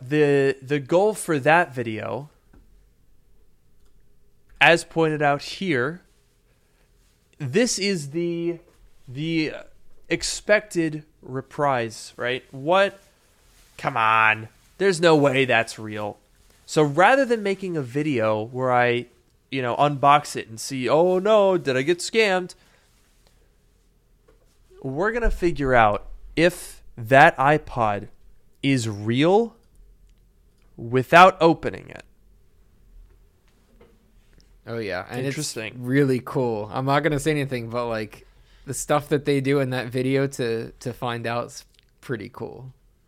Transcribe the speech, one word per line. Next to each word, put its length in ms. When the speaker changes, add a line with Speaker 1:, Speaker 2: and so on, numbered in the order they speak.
Speaker 1:
the, 540
the 200
goal 340
for 240
that 360
video, 540
as 240
pointed 380
out 180
here, 640
this 400
is 320
the, 480
the 440
expected 960
reprise, 960
right? 320
What? 500
Come 180
on. 520
There's 240
no 160
way 300
that's 320
real. 400
So 160
rather 420
than 180
making 340
a 60
video 600
where 280
I, 360
you 120
know, 140
unbox 600
it 120
and 120
see, 260
"Oh 320
no, 380
did 220
I 40
get 180
scammed?" 540
We're 300
gonna 180
figure 440
out 340
if 460
that 400
iPod 680
is 260
real 680
without 600
opening 500
it. 120
Speaker 2:
Oh, 120
yeah. 320
And 160
Speaker 1:
Interesting. 480
Speaker 2:
it's 80
really 420
cool. 480
I'm 140
not 160
gonna 180
say 100
anything, 380
but, 200
like, 380
the 100
stuff 360
that 160
they 160
do 180
in 100
that 180
video 400
to, 440
to 220
find 320
out's 400
pretty 320
cool. 400